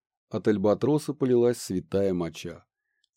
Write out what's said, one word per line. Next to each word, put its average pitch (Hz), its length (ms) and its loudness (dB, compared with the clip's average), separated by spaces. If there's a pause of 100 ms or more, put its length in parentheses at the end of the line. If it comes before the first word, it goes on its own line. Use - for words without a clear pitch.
(300)
От 107 200 -2
Альбатроса 107 640 0
полилась 120 460 2
святая 95 540 -2
моча. 85 520 -8 (520)